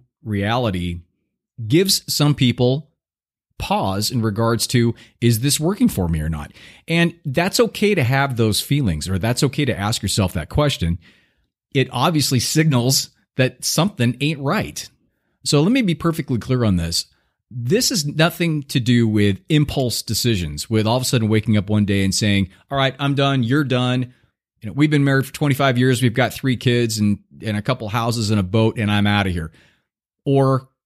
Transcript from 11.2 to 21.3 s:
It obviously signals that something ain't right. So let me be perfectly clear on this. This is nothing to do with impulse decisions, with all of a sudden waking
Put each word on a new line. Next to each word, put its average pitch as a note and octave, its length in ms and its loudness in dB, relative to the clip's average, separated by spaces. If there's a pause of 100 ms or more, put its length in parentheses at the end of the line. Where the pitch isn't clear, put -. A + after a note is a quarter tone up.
It C3 180 2
obviously C#3 480 0
signals C3+ 720 0 (280)
that B2+ 280 -2
something B2 560 0
ain't D3 180 -2
right. C#3+ 500 -6 (540)
So - 180 4
let F3+ 100 4
me C4+ 100 2
be F3+ 120 2
perfectly D#3 440 -2
clear B2+ 260 0
on G2+ 140 4
this. E2+ 280 -2 (460)
This B2+ 400 0
is E3+ 140 -2
nothing D#3 580 0
to - 160 -2
do A#2 280 2
with G#2 420 2
impulse C#3+ 520 0
decisions, F2+ 680 -4
with A2 180 0
all A#2+ 100 2
of C3 60 -2
a - 20 -6
sudden A2+ 220 0
waking G#2+ 300 2